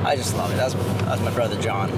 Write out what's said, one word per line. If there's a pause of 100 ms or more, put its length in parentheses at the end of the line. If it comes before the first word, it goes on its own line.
I
just
love
it.
That's, (320)
that's
my
brother
John.